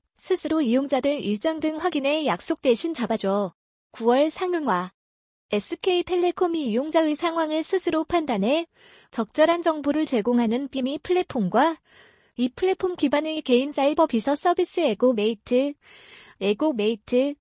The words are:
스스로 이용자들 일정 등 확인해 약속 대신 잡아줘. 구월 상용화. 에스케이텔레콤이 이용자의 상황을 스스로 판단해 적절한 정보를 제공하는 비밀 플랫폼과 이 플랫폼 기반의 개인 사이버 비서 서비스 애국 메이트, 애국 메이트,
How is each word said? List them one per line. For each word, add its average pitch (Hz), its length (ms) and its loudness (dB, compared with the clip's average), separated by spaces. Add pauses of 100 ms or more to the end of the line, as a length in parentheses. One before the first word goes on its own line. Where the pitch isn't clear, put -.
(180)
스스로 320 420 0
이용자들 269 640 0
일정 320 340 -2
등 311 200 -4
확인해 302 480 -2
약속 233 340 -2
대신 277 320 0
잡아줘. 202 600 -2 (380)
구월 254 360 2
상용화. 302 640 -2 (580)
에스케이텔레콤이 349 1160 0
이용자의 302 460 2
상황을 320 480 -2
스스로 320 400 0
판단해 294 640 0 (460)
적절한 320 500 2
정보를 311 420 0
제공하는 240 640 0
비밀 269 300 -4
플랫폼과 302 800 0 (580)
이 247 120 -2
플랫폼 370 480 -2
기반의 302 460 -2
개인 262 280 2
사이버 302 360 2
비서 269 280 0
서비스 349 460 0
애국 247 340 2
메이트, 240 600 0 (680)
애국 208 340 0
메이트, 240 680 0